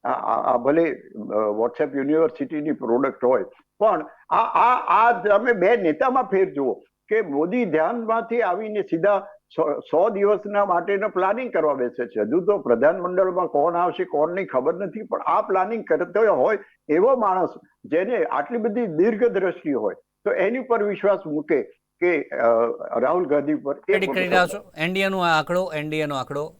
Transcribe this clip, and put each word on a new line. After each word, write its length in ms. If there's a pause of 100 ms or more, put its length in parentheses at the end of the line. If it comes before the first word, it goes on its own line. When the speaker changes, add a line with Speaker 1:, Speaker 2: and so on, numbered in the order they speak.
Speaker 1:
આ, 60
આ, 440
આ 20
ભલે, 340 (400)
અ, 180 (100)
WhatsApp 380
યુનિવર્સિટીની 760
પ્રોડક્ટ 520
હોય, 200 (340)
પણ 280 (240)
આ, 120
આ, 440
આ 360
તમે 300
બે 240
નેતામાં 460
ફેર 300
જુઓ 220 (340)
કે 120
મોદી 440
ધ્યાનમાંથી 800
આવીને 400
સીધા 440 (300)
સો, 240
સો 300
દિવસના 540
માટેનું 460
પ્લાનિંગ 420
કરવા 220
બેસે 320
છે. 140
હજુ 200
તો 180
પ્રધાનમંડળમાં 880
કોણ 300
આવશે, 280
કોણ 300
નહીં, 120
ખબર 280
નથી, 280
પણ 200
આ 180
પ્લાનિંગ 440
કરતો 500
હોય 240 (300)
એવો 280
માણસ 320 (360)
જેને 400
આટલી 340
બધી 280
દીર્ઘદ્રષ્ટિ 840
હોય, 220 (300)
તો 80
એની 280
પર 220
વિશ્વાસ 440
મૂકે 360 (380)
કે, 220
અ, 240 (520)
રાહુલ 260
ગાંધી 300
પર 220
એ 40
Speaker 2:
પ્રેડિક્ટ 340
કરી 140
રહ્યા 180
છો 100
Speaker 1:
મોટો 220
Speaker 2:
એન 140
ડી 80
એ 80
નો 100
આ 200
આંકડો, 360
એન 160
ડી 80
એ 80
નો 80
આંકડો? 460